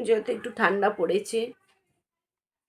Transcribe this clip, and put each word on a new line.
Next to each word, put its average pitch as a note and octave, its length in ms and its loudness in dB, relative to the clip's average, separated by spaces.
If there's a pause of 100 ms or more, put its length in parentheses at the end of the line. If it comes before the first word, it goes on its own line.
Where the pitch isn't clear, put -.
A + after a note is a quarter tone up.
যেহেতু A3 280 0
একটু A3+ 180 -6
ঠান্ডা G3+ 400 2
পড়েছে, G3+ 500 0 (1300)